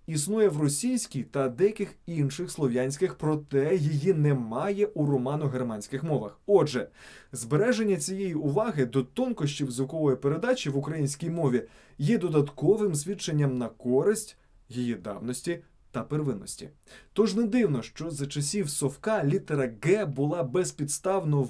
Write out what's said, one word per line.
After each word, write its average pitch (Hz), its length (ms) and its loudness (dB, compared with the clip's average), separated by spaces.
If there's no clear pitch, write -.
існує 196 420 2
в 151 120 0
російській 147 600 -2
та 135 260 -2
деяких 196 460 0
інших 165 460 -2
слов'янських, 139 640 0
проте 151 600 0
її 156 380 2
немає 147 720 2
у 151 200 -2
романо-германських 131 1000 -2
мовах. 120 400 -2
Отже, 165 420 4
збереження 196 680 2
цієї 185 360 -4
уваги 151 520 0
до 127 180 0
тонкощів 147 680 -2
звукової 135 460 0
передачі 185 520 0
в 135 80 -2
українській 147 520 -2
мові 143 340 2
є 196 200 2
додатковим 170 760 2
свідченням 147 640 -2
на 120 100 -4
користь 151 680 0
її 120 260 -2
давності 110 640 -6
та 113 120 -6
первинності. 135 680 -6
Тож 202 220 2
не 233 80 2
дивно, 196 380 2
що 160 300 -8
за 143 160 -6
часів 147 420 -2
Совка 160 540 -2
літера 143 480 0
«Г» 190 220 4
була 147 380 0
безпідставно 151 1080 0